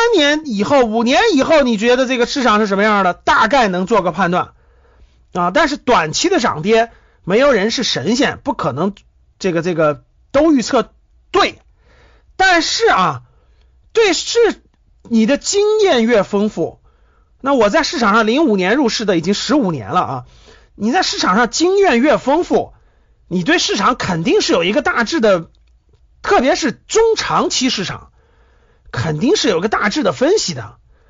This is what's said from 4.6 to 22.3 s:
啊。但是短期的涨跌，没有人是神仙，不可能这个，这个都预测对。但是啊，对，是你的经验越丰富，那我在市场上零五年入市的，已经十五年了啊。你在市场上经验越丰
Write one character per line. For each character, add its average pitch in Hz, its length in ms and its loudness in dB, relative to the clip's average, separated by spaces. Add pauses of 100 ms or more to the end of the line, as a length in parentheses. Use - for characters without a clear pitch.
啊。 175 160 -2
但 294 180 2
是 285 80 -6
短 170 380 0
期 - 160 -2
的 359 100 2
涨 180 220 -2
跌， 226 300 2 (320)
没 190 160 0
有 285 120 4
人 214 200 0
是 262 120 -6
神 160 320 -2
仙， 180 280 -2
不 - 100 -4
可 147 180 -4
能 180 220 -4 (460)
这 185 120 -2
个， 165 120 -2
这 180 100 -4
个 151 300 -2 (280)
都 302 220 4
预 254 80 2
测 - 320 -2 (380)
对。 349 280 0 (760)
但 370 260 2
是 440 280 -2
啊， 170 340 -2 (680)
对， 415 220 2
是 - 240 -4 (640)
你 220 240 2
的 285 140 0
经 415 400 0
验 285 260 2
越 233 160 2
丰 208 280 -2
富， - 300 -6 (600)
那 277 140 0
我 208 160 2
在 311 100 2
市 339 160 -6
场 214 160 0
上 220 140 2
零 285 180 0
五 214 100 0
年 185 200 0
入 285 120 0
市 214 180 -4
的， 185 120 0
已 165 40 0
经 185 120 -2
十 - 220 -2
五 208 160 0
年 110 180 -10
了 170 120 -2
啊。 127 240 -8 (560)
你 226 120 -2
在 359 100 0
市 403 160 -6
场 185 160 0
上 240 140 0
经 359 280 0
验 330 220 2
越 254 180 2
丰 294 280 0